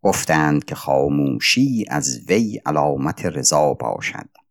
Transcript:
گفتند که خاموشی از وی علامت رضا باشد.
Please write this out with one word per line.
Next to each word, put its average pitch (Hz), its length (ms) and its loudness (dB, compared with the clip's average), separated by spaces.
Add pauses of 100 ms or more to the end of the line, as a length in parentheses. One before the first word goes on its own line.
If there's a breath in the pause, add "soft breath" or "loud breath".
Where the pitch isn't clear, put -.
گفتند 76 640 2
که 73 100 -10
خاموشی 71 1120 0
از 131 380 -4
وی 107 380 0
علامت 73 600 0
رضا 76 480 2
باشد. - 560 -8 (220)